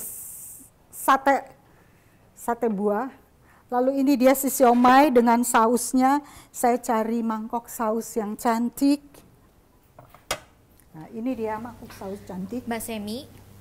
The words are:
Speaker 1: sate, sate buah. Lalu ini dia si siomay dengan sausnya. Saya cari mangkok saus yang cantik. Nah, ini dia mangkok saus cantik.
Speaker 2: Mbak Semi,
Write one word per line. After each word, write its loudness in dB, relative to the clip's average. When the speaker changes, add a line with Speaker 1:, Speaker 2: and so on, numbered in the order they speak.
Speaker 1:
sate, 0
sate -4
buah. -2
Lalu 0
ini 4
dia 6
si 0
siomay 6
dengan 4
sausnya. 2
Saya 0
cari -2
mangkok -6
saus -4
yang -6
cantik. 0
Nah, -18
ini -6
dia -6
mangkok -16
saus -14
cantik. -12
Speaker 2:
Mbak -8
Semi, -10